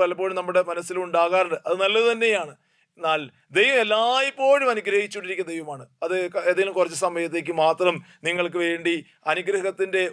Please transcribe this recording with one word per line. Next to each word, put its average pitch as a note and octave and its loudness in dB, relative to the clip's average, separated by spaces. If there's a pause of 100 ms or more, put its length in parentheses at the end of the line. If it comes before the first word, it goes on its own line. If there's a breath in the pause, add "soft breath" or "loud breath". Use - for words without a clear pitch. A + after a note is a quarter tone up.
പലപ്പോഴും F#3 0
നമ്മുടെ F3+ 0
മനസ്സിൽ F3 -8 (100)
ഉണ്ടാകാറുണ്ട്. F3 2
അത് F3 0
നല്ലത് A3 2
തന്നെയാണ്. G#3 0 (440)
എന്നാൽ D#3+ 0 (360)
ദൈവം B3+ 4
എല്ലായ്പ്പോഴും C4+ 2
അനുഗ്രഹിച്ചുകൊണ്ടിരിക്കുന്ന G3+ -2
ദൈവമാണ്. D3+ -10 (200)
അത് F3 -2 (160)
ക-, F#3 -2
ഏതെങ്കിലും F#3+ 2
കുറച്ച് E3 0
സമയത്തേക്ക് E3+ -4
മാത്രം E3 2 (320 loud breath)
നിങ്ങൾക്ക് F3 -2
വേണ്ടി E3+ -2 (320 soft breath)
അനുഗ്രഹത്തിന്റെ F#3 -2 (100)